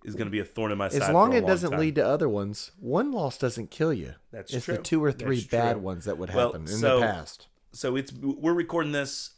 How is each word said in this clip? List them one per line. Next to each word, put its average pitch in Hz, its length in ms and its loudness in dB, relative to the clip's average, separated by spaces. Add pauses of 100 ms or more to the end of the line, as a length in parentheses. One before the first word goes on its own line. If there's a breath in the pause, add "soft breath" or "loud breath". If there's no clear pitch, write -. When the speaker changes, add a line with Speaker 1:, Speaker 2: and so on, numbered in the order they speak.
Speaker 1:
is 107 120 -10
gonna 107 140 -4
be 104 100 -2
a 98 40 -2
thorn 107 300 -2
in 101 40 -2
my 98 100 0
Speaker 2:
As 92 100 0
Speaker 1:
side 104 160 4
Speaker 2:
long 196 160 6
Speaker 1:
for 262 60 4
a - 20 6
Speaker 2:
as - 20 6
it 202 40 0
Speaker 1:
long 180 60 2
Speaker 2:
doesn't 175 220 2
Speaker 1:
time. 98 80 -2
Speaker 2:
lead 160 160 0
to 139 100 4
other 147 220 2
ones. 101 440 -4 (100)
One 202 320 0
loss 160 240 -4
doesn't 117 340 -2
kill 160 220 0
you. 78 220 -6 (160)
Speaker 1:
That's 110 220 -12
Speaker 2:
It's 127 120 -4
Speaker 1:
true. 175 100 -2
Speaker 2:
the 170 60 -4
two 160 200 2
or 147 120 2
three 131 240 0
Speaker 1:
That's 113 100 -4
Speaker 2:
bad 117 280 2
Speaker 1:
true. 104 80 -6
Speaker 2:
ones 92 200 -6
that 95 140 -4
would 90 160 -6
Speaker 1:
Well, 120 140 4
Speaker 2:
happen 80 160 -6
in 78 40 -8
Speaker 1:
so, 117 320 4
Speaker 2:
the 117 60 4
past. 87 420 -6 (240)
Speaker 1:
so 127 240 -2
it's, 131 160 -4
we're 139 420 -2
recording 170 380 0
this, 139 460 -4